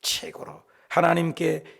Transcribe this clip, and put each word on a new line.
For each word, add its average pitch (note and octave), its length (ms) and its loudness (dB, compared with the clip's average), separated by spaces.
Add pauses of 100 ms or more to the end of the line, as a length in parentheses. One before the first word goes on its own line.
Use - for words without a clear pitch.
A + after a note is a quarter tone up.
최고로 - 640 -6 (260)
하나님께 E3 760 2 (180)